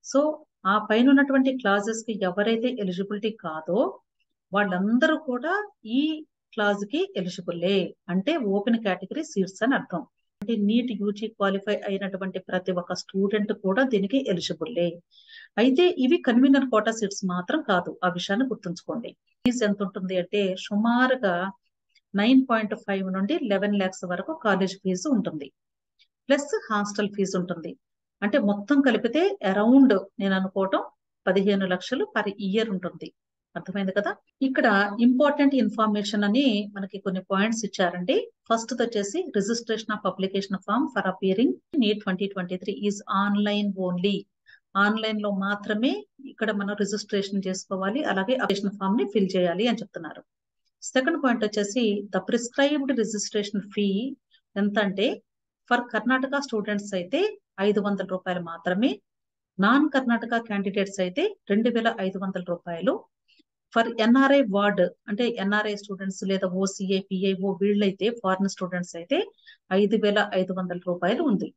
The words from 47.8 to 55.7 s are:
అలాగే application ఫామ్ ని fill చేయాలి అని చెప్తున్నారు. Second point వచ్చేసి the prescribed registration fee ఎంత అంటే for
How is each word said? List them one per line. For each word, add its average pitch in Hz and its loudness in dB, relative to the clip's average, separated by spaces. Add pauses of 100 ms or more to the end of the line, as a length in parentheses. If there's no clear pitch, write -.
అలాగే 196 0
application 196 -2
ఫామ్ 196 2
ని 392 0
fill 190 2
చేయాలి 180 2
అని 226 -2
చెప్తున్నారు. 160 -14 (680)
Second 262 0
point 220 2
వచ్చేసి 214 -2 (280)
the 185 0
prescribed 277 0 (100)
registration 208 -4 (140)
fee 202 0 (600)
ఎంత 202 0 (100)
అంటే 196 0 (640)
for 240 2 (140)